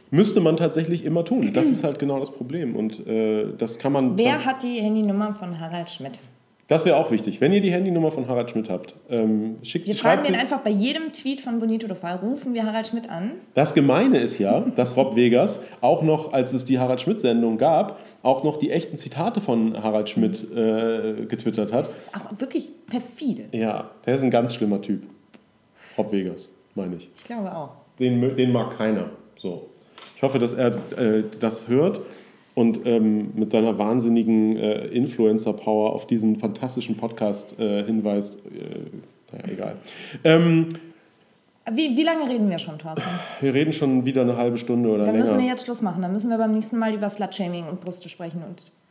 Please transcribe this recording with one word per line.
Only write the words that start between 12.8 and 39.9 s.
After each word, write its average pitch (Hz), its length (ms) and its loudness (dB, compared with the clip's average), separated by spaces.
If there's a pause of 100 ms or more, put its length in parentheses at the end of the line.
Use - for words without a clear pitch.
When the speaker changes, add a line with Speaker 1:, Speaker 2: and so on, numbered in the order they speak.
Speaker 2:
Schmidt 233 220 -6
an. 185 220 -6 (220)
Speaker 1:
Das 156 200 2
Gemeine 160 440 6
ist - 200 0
ja, 104 220 2 (160)
dass 123 200 0
Rob 117 200 2
Vegas, 123 440 4 (200)
auch 151 220 4
noch 156 300 0
als 127 200 0
es 123 120 -4
die 127 160 2
Harald 127 200 0
Schmidt-Sendung 117 580 2
gab, 160 400 2 (240)
auch 131 220 2
noch 151 120 0
die - 140 -2
echten 165 260 -2
Zitate 196 440 -4
von 113 420 0
Harald 107 280 0
Schmidt, 107 340 0 (120)
äh, 110 680 0
getwittert 107 460 -2
hat. 131 140 0
Speaker 2:
Das - 80 -10
ist - 220 -12
auch - 240 -12
wirklich 269 280 -6 (200)
perfide. 233 640 -6
Speaker 1:
Ja, 110 380 -2 (160)
der 123 80 4
ist 139 80 2
ein 127 80 4
ganz 120 240 2
schlimmer 104 260 0
Typ. 101 220 -4 (960)
Rob 104 140 -2
Vegas, 92 400 -4 (240)
meine 180 200 -6
ich. - 200 -18
Speaker 2:
Ich - 80 -20
glaube 208 300 -8
auch. 151 160 -10 (280)
Speaker 1:
Den 123 220 2
mö-, 131 140 2
den 127 180 4
mag 117 260 -2
keiner. 107 280 0 (300)
So. 87 300 -10 (500)
Ich - 60 -2
hoffe, 131 160 2
dass 120 140 2
er, 120 240 2 (220)
äh, 110 260 4 (160)
das 113 280 -2
hört 139 340 2 (520)
und, 113 300 2
ähm, 110 520 2
mit 107 140 0
seiner 110 280 2
wahnsinnigen, 110 800 2
äh, 107 300 -2
Influencer-Power 107 1040 2
auf - 120 -8
diesen 110 300 2
fantastischen 117 600 -4
Podcast, 107 600 -4
äh, 104 260 0
hinweist. 104 500 -2
Äh, - 1000 -14
naja, - 160 -12
egal. 98 260 -8 (480)